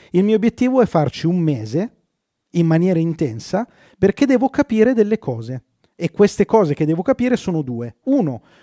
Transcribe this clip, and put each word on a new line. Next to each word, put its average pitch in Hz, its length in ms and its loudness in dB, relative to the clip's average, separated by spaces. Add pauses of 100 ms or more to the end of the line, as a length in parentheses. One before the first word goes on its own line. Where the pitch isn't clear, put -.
(120)
il 180 120 2
mio 214 140 4
obiettivo 247 440 0
è 196 60 2
farci 156 400 -2
un 180 100 0
mese 147 540 -2 (640)
in 170 120 0
maniera 165 320 2
intensa, 165 720 -4 (320)
perché - 260 2
devo 254 240 2
capire 226 460 2
delle 214 240 0
cose. 120 460 -8 (300)
E - 140 -4
queste 202 360 2
cose 185 280 2
che 156 120 -2
devo 165 180 0
capire 247 320 0
sono 165 260 -4
due. 120 440 -10
Uno, 196 360 0 (220)